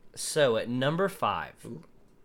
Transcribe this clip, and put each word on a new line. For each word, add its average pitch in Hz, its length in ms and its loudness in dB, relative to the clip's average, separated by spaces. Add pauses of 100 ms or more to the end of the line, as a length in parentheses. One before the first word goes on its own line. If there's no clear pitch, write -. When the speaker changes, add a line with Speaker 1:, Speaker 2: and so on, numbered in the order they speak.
(140)
Speaker 1:
So, 135 420 2
at 98 120 -2
number 147 400 0
five, 95 460 -2 (100)
Speaker 2:
Ooh. 117 200 -12 (400)